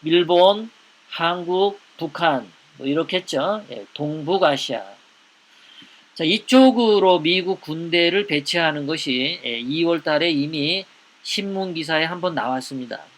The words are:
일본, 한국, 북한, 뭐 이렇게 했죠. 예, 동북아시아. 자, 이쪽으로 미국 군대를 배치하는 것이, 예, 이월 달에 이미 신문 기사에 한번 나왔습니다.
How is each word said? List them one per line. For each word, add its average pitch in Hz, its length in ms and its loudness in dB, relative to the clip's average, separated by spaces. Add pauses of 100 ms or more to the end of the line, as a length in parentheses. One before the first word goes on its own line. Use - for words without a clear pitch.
일본, 180 640 4 (400)
한국, 180 680 -2 (180)
북한, 151 540 -2 (260)
뭐 131 100 -8
이렇게 156 300 -2
했죠. 185 520 -4
예, 113 240 -14
동북아시아. 151 920 -2 (1300)
자, - 80 -6
이쪽으로 214 960 6
미국 180 420 0
군대를 170 640 0
배치하는 151 600 -2
것이, 151 580 -4
예, 120 140 -6
이월 160 420 0
달에 160 300 0
이미 156 540 -2 (360)
신문 190 540 -6
기사에 160 300 -2
한번 175 280 -4
나왔습니다. 127 720 -6 (120)